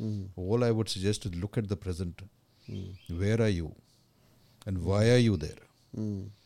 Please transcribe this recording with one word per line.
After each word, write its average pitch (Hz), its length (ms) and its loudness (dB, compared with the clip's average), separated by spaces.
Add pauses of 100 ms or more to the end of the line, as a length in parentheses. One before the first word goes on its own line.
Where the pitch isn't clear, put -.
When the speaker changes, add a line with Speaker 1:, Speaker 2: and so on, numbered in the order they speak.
Speaker 1:
Mm. 104 360 -6
Speaker 2:
all 98 260 0
I 120 80 4
would 110 180 2
suggest 98 380 -2
is 90 80 -4
look 87 240 -6
at 107 100 -2
the 98 80 -2
present. 87 440 -6 (480)
Speaker 1:
Mm. 95 500 -8
Speaker 2:
Where 107 220 2
are 110 80 4
you? 85 260 -2 (920)
And 92 180 -2
why 104 260 4
are 123 60 8 (120)
you 101 80 4
there? - 260 -6 (340)
Speaker 1:
Mm. 101 320 -6 (180)